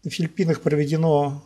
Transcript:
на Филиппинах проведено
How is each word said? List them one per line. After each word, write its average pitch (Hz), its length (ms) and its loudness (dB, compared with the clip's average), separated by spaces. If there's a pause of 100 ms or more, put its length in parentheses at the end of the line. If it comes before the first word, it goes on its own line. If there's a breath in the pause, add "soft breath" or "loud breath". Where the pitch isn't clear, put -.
на 160 80 -8
Филиппинах 165 500 -2
проведено 147 840 0